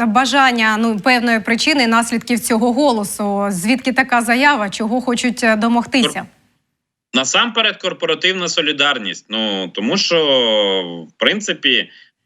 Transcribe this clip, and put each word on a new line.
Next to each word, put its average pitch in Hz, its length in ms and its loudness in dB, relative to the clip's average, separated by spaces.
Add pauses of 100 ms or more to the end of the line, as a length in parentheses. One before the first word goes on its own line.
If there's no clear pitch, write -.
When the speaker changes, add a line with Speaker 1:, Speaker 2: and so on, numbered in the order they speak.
Speaker 1:
бажання, 240 720 2
ну, 226 200 0
певної 240 400 2
причини, 240 480 0
наслідків 233 520 0
цього 233 340 0
голосу. 208 760 0
Звідки 214 440 0
така 254 280 0
заява? 240 480 2
Чого 226 320 -2
хочуть, 247 420 -2
е, 220 120 4
домогтися? 233 680 0 (880)
Speaker 2:
Насамперед, 220 640 0
корпоративна 175 680 -2
солідарність. 139 840 -2
Ну, 104 440 -4
тому 123 240 -2
що, 170 200 0 (920)
в - 80 -20
принципі, 151 720 -2 (360)